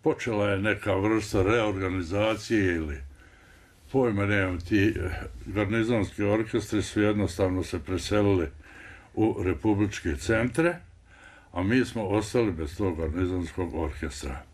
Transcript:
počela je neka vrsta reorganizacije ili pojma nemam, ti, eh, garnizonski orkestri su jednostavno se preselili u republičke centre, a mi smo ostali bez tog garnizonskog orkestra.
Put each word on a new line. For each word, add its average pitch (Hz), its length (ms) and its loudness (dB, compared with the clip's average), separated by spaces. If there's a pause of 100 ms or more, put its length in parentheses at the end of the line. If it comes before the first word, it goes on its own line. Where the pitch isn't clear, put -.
počela 110 440 0
je 98 80 2
neka 101 360 0
vrsta 104 480 2
reorganizacije 101 1300 2
ili 78 220 -4 (960)
pojma 113 340 2
nemam, 95 340 0
ti, 104 280 4
eh, 85 220 -2 (360)
garnizonski 107 760 0
orkestri 107 600 0
su - 180 -2
jednostavno 98 640 2
se 87 160 -6
preselili 95 680 2 (680)
u - 280 2
republičke 98 760 0
centre, 123 600 0 (760)
a 87 100 -4
mi 120 220 2
smo 107 240 -4
ostali 104 440 2
bez 78 240 -6
tog 92 200 0
garnizonskog 85 800 -2
orkestra. 71 680 -6 (120)